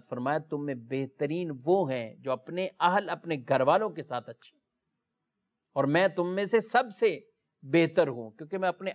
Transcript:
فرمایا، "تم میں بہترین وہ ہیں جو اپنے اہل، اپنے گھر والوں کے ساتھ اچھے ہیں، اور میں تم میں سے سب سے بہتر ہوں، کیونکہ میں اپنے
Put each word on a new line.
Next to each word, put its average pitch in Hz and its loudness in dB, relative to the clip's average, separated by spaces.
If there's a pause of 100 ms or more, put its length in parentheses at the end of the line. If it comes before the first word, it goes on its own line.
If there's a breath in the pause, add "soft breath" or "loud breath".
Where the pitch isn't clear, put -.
فرمایا، 131 -2
"تم 156 -6
میں 143 -4
بہترین 135 -4 (140)
وہ 175 2
ہیں 113 -6
جو 131 -6
اپنے 175 -4 (120)
اہل، 180 2
اپنے 165 -4 (120)
گھر 135 4
والوں 180 4
کے 156 -12
ساتھ 120 -8
اچھے - -20
ہیں، - -20 (1080)
اور 139 0
میں 165 4
تم 175 -2
میں 196 0
سے 220 2
سب 233 0 (180)
سے 190 2 (420)
بہتر 160 4
ہوں، 120 -8
کیونکہ 160 -10
میں 185 0
اپنے 185 -4